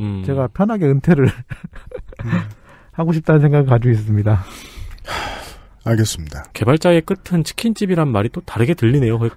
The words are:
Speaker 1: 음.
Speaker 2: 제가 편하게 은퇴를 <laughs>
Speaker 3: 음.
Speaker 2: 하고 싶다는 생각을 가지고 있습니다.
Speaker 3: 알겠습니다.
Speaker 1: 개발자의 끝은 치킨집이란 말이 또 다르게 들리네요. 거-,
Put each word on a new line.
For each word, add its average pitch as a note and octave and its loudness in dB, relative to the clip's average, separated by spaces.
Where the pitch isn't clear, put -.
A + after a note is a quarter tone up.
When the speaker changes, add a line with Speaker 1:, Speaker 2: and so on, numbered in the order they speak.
Speaker 1:
음. G2+ -4
Speaker 2:
제가 C3+ -2
편하게 G3+ 0
은퇴를 C#3 4
<laughs> - -8
Speaker 3:
음. A2+ -4
Speaker 2:
하고 E3 -2
싶다는 D#3 4
생각을 D3 4
가지고 A#2+ 4
있습니다. G#2 2
Speaker 3:
알겠습니다. G#2+ -2
Speaker 1:
개발자의 D#3+ 2
끝은 F3+ -2
치킨집이란 F#3 -2
말이 A2 0
또 F3+ -8
다르게 A#2+ -2
들리네요. A#2 2
거-, A#2 0